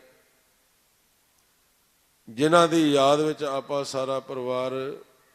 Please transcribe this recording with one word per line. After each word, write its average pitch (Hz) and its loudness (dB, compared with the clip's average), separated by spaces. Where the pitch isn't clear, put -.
ਜਿਨ੍ਹਾਂ 160 4
ਦੀ 156 2
ਯਾਦ 143 4
ਵਿੱਚ 151 -4
ਆਪਾਂ 139 -6
ਸਾਰਾ 131 -4
ਪਰਿਵਾਰ 127 -6